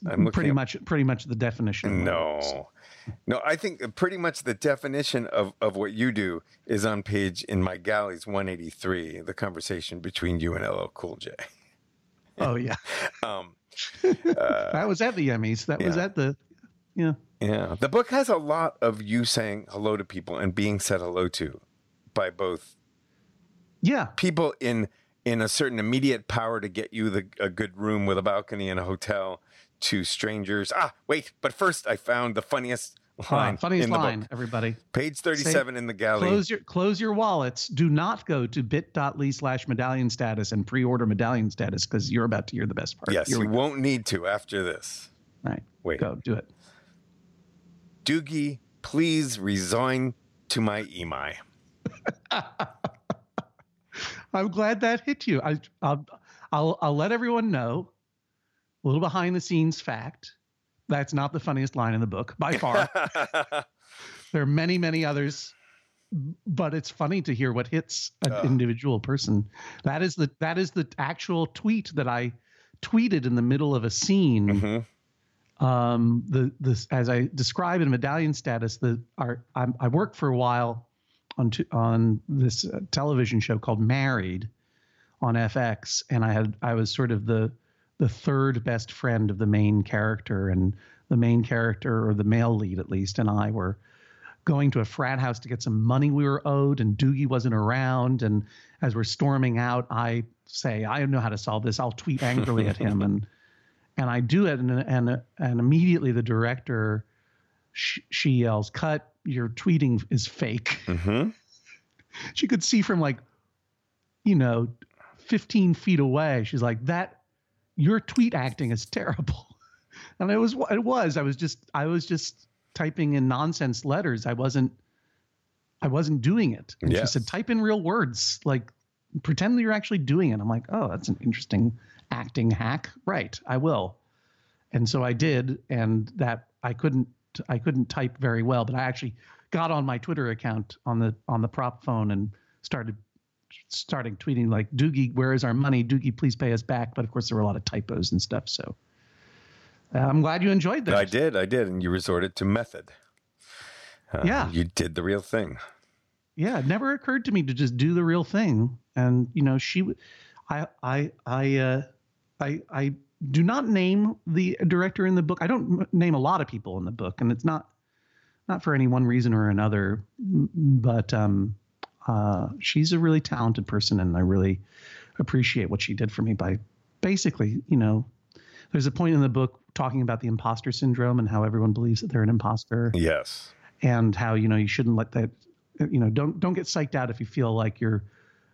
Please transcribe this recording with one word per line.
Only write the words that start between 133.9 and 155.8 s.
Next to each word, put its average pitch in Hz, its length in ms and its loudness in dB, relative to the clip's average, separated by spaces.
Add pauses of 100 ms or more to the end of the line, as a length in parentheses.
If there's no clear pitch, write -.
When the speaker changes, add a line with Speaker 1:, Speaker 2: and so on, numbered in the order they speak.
Speaker 2:
And 117 160 2
so 127 140 0
I 123 100 0
did, 127 460 0 (100)
and 110 480 0
that, 120 320 -2 (140)
I 123 100 -4
couldn't, 127 360 0 (400)
I 127 100 0
couldn't 127 300 0
type 127 300 -4
very 117 240 0
well, 120 220 2
but 123 100 -4
I 127 100 -2
actually 127 300 -6 (360)
got 165 200 0
on 147 140 0
my 123 140 -2
Twitter 139 320 -2
account 110 460 -4 (100)
on 117 120 0
the, 113 160 2 (140)
on 117 120 0
the 113 80 0
prop 123 360 -4
phone 110 260 0
and 101 200 -2 (320)
started, 110 340 -6 (720)
starting 117 480 -4
tweeting, 120 340 0
like, 107 220 0
"Doogie, 135 420 2
where 131 200 2
is 131 100 0
our 117 100 0
money? 131 300 2
Doogie, 127 320 0
please 131 200 0
pay 123 160 0
us 113 100 0
back." 120 320 -4
But 117 100 -2
of 113 60 -6
course, 120 180 -4
there 117 80 -2
were 107 60 2
a 104 40 2
lot 101 100 0
of 101 100 -8
typos - 460 -4
and - 80 2
stuff. - 280 -4
So, - 260 -8 (1200)
uh, 131 40 0
I'm 135 220 4
glad 160 220 2
you 196 80 4
enjoyed 196 360 2
that. 120 100 2
Speaker 1:
I 101 80 4
did, 120 320 0
I 95 100 2
did, 113 220 2
and 92 140 -4
you 87 80 0
resorted 92 460 0
to 95 80 -2
method. 107 460 -2 (1200)
Uh, 73 120 -2
Speaker 2:
Yeah. 202 260 0
Speaker 1:
you 85 140 0
did 82 300 -4
the 87 80 -4
real 98 180 0
thing. 92 380 -4 (760)